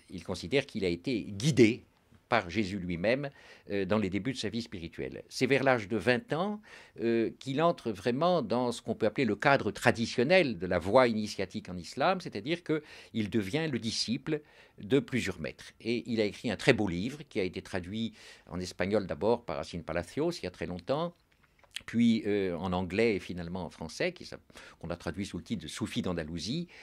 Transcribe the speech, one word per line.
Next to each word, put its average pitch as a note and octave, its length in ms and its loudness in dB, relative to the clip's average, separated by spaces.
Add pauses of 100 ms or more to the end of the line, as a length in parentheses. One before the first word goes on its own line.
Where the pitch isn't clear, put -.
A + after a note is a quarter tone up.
(100)
il F2 120 -10
considère G2+ 440 0
qu'il G2+ 180 -4
a F2+ 40 2
été F2 360 -2
guidé A2+ 640 4 (420)
par G2+ 220 2
Jésus G2 280 0
lui-même, G2+ 520 0 (400)
euh, G2 160 0
dans G2+ 100 2
les G2 140 0
débuts G#2 240 -2
de - 20 -8
sa G#2 140 -6
vie A#2 100 -6
spirituelle. D2+ 680 -10
C'est - 160 2
vers C3 180 4
l'âge A#2+ 240 4
de A2+ 80 0
vingt A#2 380 2
ans, G#3 260 -2 (400)
euh, A2+ 380 2
qu'il C3+ 240 -2
entre E3+ 280 2
vraiment C3+ 520 2
dans A#2+ 280 0
ce A#2 120 -8
qu'on A2 120 -4
peut A2 120 0
appeler B2+ 180 2
le G#2 120 2
cadre B2+ 340 4
traditionnel A#2+ 880 4
de F2+ 80 -6
la F2+ 120 2
voie A2 300 6
initiatique G#2 600 -4
en F2+ 80 -8
islam, D#3 420 -2
c'est-à-dire C#3 420 -6
qu'il A2+ 680 -4
devient A2+ 420 0
le A#2 60 -2
disciple B2 640 -4 (360)
de G#2 200 2
plusieurs F#2+ 420 -2
maîtres. - 400 -10
Et A#2 240 -2
il A2+ 160 0
a G#2+ 40 4
écrit G#2 260 -4
un F#2 60 -2
très - 180 6
beau G#2 120 2
livre G#2 440 -4
qui A2 100 -2
a F#2+ 40 2
été F#2 180 -6
traduit G2+ 500 -6 (340)
en F2+ 140 -8
espagnol F#2+ 460 -2
d'abord F#2 400 -2
par D#2+ 100 -4
Racine E2 280 -8
Palacios G#2 480 -4
il - 120 -10
y F#2 40 -6
a - 20 -6
très - 160 -6
longtemps, C#3 480 -4 (720)
puis, A2+ 400 4
euh, G2 320 0
en F#2 160 -2
anglais F#2+ 440 2
et F2+ 40 -4
finalement F2 460 -8
en - 20 -12
français, D3 460 -6
qui - 100 -18
s'a-, - 140 -14 (400)
qu'on E2 100 -10
a E2+ 80 -4
traduit F2+ 300 -6
sous F#2+ 100 -10
le E2+ 80 -8
titre G#2 180 -6
de D2+ 60 -12
Soufi - 320 -6
d'Andalousie, F2 680 -6 (140)